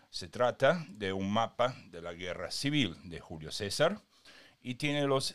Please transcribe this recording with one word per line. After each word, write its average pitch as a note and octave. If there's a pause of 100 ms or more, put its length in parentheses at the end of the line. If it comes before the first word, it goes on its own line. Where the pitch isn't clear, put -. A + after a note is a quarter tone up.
Se -
trata C3+
de G2+
un G2
mapa A#2 (140)
de E2+
la F2
guerra F2
civil C3+ (140)
de D#2
Julio D#2
César D3+ (600)
y B2
tiene D3
los C3+